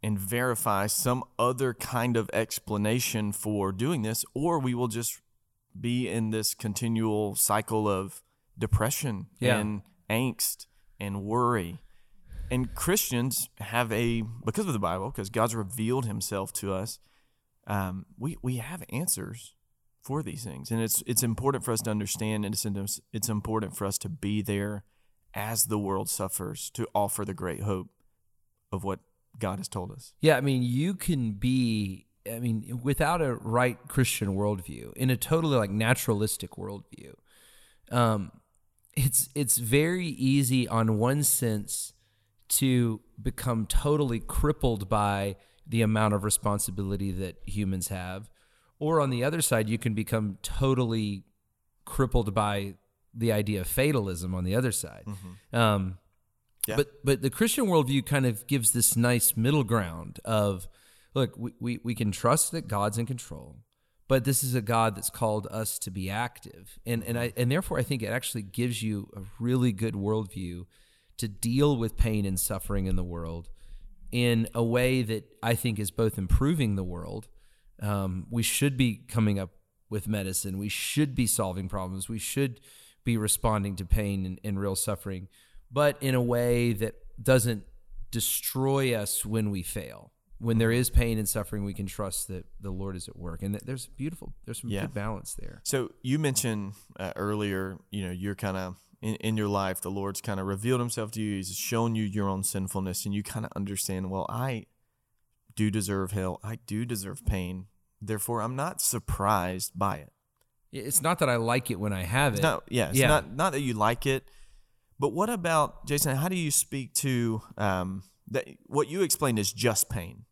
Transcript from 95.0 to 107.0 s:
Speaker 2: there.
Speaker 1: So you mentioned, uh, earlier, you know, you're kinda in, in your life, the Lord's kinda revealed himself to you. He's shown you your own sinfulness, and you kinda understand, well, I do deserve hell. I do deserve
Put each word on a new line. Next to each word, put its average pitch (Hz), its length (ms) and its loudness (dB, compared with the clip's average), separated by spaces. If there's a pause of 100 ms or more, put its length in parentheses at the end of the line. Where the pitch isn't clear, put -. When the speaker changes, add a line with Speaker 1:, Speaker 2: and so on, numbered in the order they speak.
Speaker 2:
there. - 280 -10
Speaker 1:
So 131 280 -2 (100)
you 131 160 0
mentioned, 117 560 0 (260)
uh, 92 160 -4
earlier, 98 640 -2 (140)
you 101 140 -4
know, 90 60 -4
you're 95 240 -4
kinda 95 400 -4 (260)
in, 110 140 -4
in 110 200 -2
your 107 140 0
life, 98 320 0
the 90 100 -4
Lord's 98 300 -4
kinda 98 240 -4
revealed 107 340 0
himself 113 320 -4
to 110 100 -6
you. 104 140 -2
He's 95 220 -6
shown 117 380 0
you 110 100 0
your 98 240 0
own 95 140 -2
sinfulness, 95 640 -4
and 101 80 -4
you 104 100 -2
kinda - 320 -6
understand, 95 560 -4
well, 95 180 -4
I 120 360 -4 (920)
do 107 140 4
deserve 95 440 -2
hell. 92 280 -2
I 107 140 -8 (120)
do 107 180 -2
deserve 98 400 -8